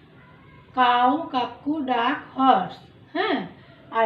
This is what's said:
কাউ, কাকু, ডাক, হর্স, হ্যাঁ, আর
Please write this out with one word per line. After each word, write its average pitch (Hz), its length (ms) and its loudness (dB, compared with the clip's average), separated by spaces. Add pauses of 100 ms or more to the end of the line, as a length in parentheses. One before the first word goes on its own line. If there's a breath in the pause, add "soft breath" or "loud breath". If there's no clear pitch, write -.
(760)
কাউ, 247 320 4 (240)
কাকু, 262 400 -4 (180)
ডাক, 254 260 -2 (200)
হর্স, 247 380 2 (400)
হ্যাঁ, 339 260 -2 (560 loud breath)
আর 226 80 4